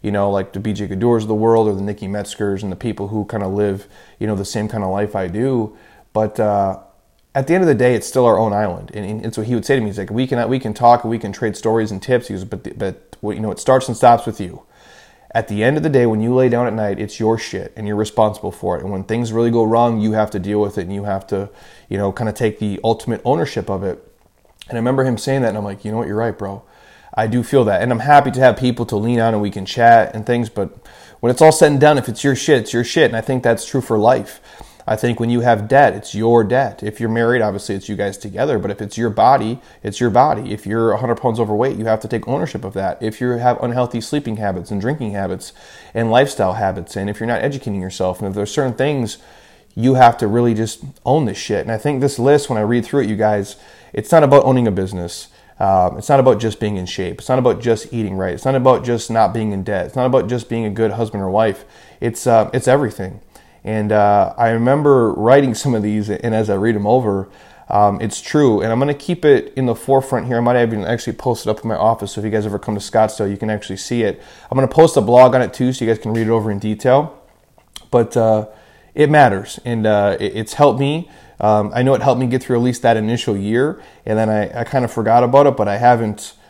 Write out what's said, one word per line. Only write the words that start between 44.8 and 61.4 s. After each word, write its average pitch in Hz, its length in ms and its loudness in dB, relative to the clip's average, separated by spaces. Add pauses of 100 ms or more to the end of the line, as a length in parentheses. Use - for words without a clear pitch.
drinking 117 300 -4
habits 95 420 -6 (400)
and 113 160 -2
lifestyle 120 440 2
habits, 95 440 -6
and 98 100 -4
if 104 120 -8
you're 113 80 -6
not 117 160 -2
educating 127 360 -6
yourself, 92 380 -4
and 101 120 -6
if 92 40 -8
there's 104 160 -4
certain 131 240 -2
things, 131 460 -4 (560)
you 123 180 2
have 123 240 6
to 113 100 -2
really 117 280 2
just 110 280 -6 (220)
own 135 200 2
this 98 120 -6
shit. 104 240 -4
And 113 100 -6
I 110 60 -4
think 139 240 -2
this 135 160 -2
list, 143 320 2
when 123 80 -2
I 107 40 0
read 117 220 0
through 139 200 -2
it, 104 60 -2
you 107 60 -2
guys, 104 420 -2 (360)
it's - 180 -4
not 160 120 6
about 139 200 6
owning 127 220 2
a 107 60 2
business. 92 560 -6 (320)
Um, 95 400 2
it's - 100 -10
not 139 100 6
about 123 200 4
just 110 200 -4
being 104 180 -4
in 90 100 -8
shape. 92 320 -8
It's - 100 -12
not 127 80 2
about 120 240 2
just 113 320 -2
eating 101 240 -4
right. 92 160 -4
It's - 120 -10
not 135 100 0
about 127 280 4
just 120 280 -4
not 113 240 2
being 107 160 -2
in 98 100 -4
debt. 92 240 -4
It's - 100 -14
not 127 120 0
about 123 200 2
just 117 220 -6
being 117 160 -4
a 104 60 -4
good 107 200 0
husband 104 300 -6
or 95 80 -4
wife. 104 340 0 (380)